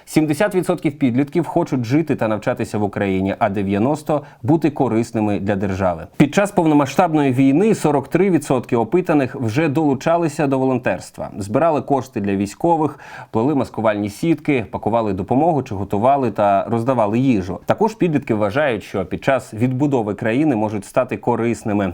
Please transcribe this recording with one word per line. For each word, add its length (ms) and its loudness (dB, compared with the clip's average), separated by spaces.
сімдесят 500 0
відсотків 440 -2
підлітків 460 0
хочуть 380 -2
жити 320 0
та 120 -2
навчатися 500 -4
в 60 0
Україні, 560 0
а 100 2
дев'яносто 720 0
бути 260 2
корисними 720 0
для 160 0
держави. 520 -2
Під 180 4
час 160 2
повномасштабної 800 2
війни 440 4
сорок 320 0
три 220 2
відсотки 460 0
опитаних 600 0
вже 320 -2
долучалися 800 0
до 120 0
волонтерства, 800 -4
збирали 440 0
кошти 400 -2
для 140 0
військових, 640 -2
плели 240 0
маскувальні 540 0
сітки, 600 0
пакували 420 -2
допомогу 500 0
чи 120 -8
готували 560 0
та 380 2
роздавали 500 0
їжу. 460 0
Також 300 0
підлітки 380 0
вважають, 500 0
що 220 -4
під 180 -8
час 300 0
відбудови 600 0
країни 420 0
можуть 300 -2
стати 320 -2
корисними, 760 -2